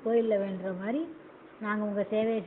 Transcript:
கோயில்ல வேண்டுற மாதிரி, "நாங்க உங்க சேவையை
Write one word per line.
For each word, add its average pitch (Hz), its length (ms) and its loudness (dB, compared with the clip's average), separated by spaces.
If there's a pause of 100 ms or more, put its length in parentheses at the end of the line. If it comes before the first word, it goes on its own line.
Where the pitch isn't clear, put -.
கோயில்ல 226 260 4
வேண்டுற 190 480 -2
மாதிரி, 254 260 -2 (540)
"நாங்க 214 240 0
உங்க 202 260 0
சேவையை 220 360 2